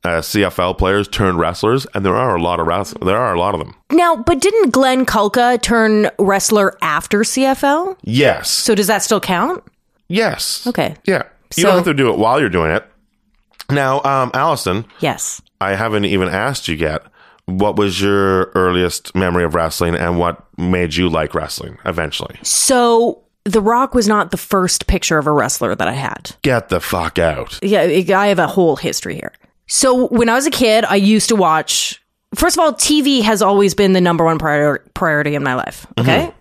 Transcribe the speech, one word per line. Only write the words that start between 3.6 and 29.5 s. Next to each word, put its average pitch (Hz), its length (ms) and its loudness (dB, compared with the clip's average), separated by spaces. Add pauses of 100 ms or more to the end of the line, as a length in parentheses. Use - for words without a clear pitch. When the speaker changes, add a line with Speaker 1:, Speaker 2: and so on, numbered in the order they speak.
Speaker 1:
them. - 140 -12 (160)
Speaker 2:
Now, 339 260 2
but 262 240 0
didn't 403 300 2
Glenn 262 340 2
Kulka 233 560 0
turn 214 480 2 (100)
wrestler 190 640 2
after 170 420 -2
C 262 200 0
F 269 200 0
L? 339 380 0
Speaker 1:
Yes. - 480 0
Speaker 2:
So - 240 0
does 196 120 0
that 226 160 0
still 208 180 0
count? 208 420 -2 (460)
Speaker 1:
Yes. - 580 -4
Speaker 2:
Okay. 170 280 -4 (100)
Speaker 1:
Yeah. 185 200 0 (320)
You 170 60 2
Speaker 2:
So 180 60 4
Speaker 1:
don't 185 80 6
have 175 100 2
to 156 80 0
do 131 180 2
it - 60 0
while 113 220 2
you're 123 80 0
doing 82 220 0
it. 92 140 -2 (880)
Now, 139 340 0
um, 135 300 0
Allison. 127 500 -2 (160)
Speaker 2:
Yes. - 420 -4 (180)
Speaker 1:
I 98 140 -2
haven't 107 300 -2
even 92 240 0
asked 110 400 -4
you 80 80 -4
yet. 78 260 -4 (440)
What 95 300 -2
was 98 240 0
your 98 440 2 (100)
earliest 90 600 -2
memory 90 300 0
of 80 100 -2
wrestling, 82 400 -2
and 87 240 -2
what 85 260 -2 (140)
made 90 380 -2
you 90 120 0
like 80 260 -2
wrestling - 500 -8
eventually? 82 580 -6
Speaker 2:
So, 240 800 0 (220)
The 214 160 0
Rock 240 340 0
was 226 140 2
not 208 240 0
the 190 40 -4
first - 520 -2
picture 180 300 0
of 139 100 0
a 151 40 2
wrestler 117 420 0
that 82 120 -2
I 98 60 -2
had. - 500 -8
Speaker 1:
Get 123 280 0
the 87 100 0
fuck 85 400 -4
out. 73 420 -2
Speaker 2:
Yeah, 147 200 2
I 175 300 2
I 196 160 2
have 190 120 2
a 156 80 2
whole 170 280 2
history - 380 -6
here. - 180 -12 (360)